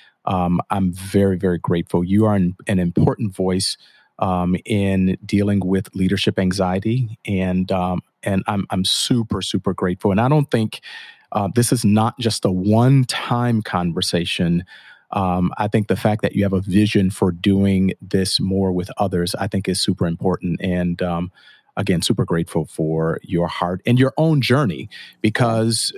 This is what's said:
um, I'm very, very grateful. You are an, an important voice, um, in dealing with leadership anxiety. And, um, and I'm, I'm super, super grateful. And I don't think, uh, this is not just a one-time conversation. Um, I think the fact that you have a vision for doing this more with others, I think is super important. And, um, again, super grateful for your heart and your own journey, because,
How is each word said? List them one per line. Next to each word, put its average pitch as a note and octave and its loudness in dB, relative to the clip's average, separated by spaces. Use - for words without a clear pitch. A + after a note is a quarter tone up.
um, F2+ 0
I'm G2 0
very, G2 0
very F2 0
grateful. F2 -2
You G#2 2
are G#2 4
an, F#2 2
an G2 2
important F#2+ 0
voice, F#2 0
um, F2+ 0
in F#2+ 2
dealing G2+ 2
with F#2+ -2
leadership F#2+ 0
anxiety. G2 -2
And, F#2 0
um, F2+ -2
and F#2+ 0
I'm, G2+ -2
I'm F#2+ -2
super, A2+ -2
super F#2+ -2
grateful. F#2 0
And G2+ 2
I B2 2
don't D3 2
think, A2 -2
uh, G2+ 0
this A#2+ 2
is A#2+ 0
not A2 2
just A2+ -2
a G2+ 2
one-time A#2+ 2
conversation. F2 -2
Um, F#2 0
I G#2+ -2
think G#2+ 0
the F#2+ 0
fact G#2+ 0
that - -2
you G2 2
have G2 0
a F#2 0
vision G2 2
for F#2+ 0
doing F#2+ 2
this F#2+ -2
more F#2+ 0
with F2+ -4
others, F2+ -2
I G2 -4
think F#2+ -4
is F#2 -2
super F#2 0
important. F2 -2
And, F2+ -2
um, F2 -4
again, D3+ 0
super C3 0
grateful E2+ -2
for D#2+ -2
your E2+ -2
heart F2+ -4
and B2 4
your C3 4
own D#3 2
journey, G#2+ 0
because, A2+ 0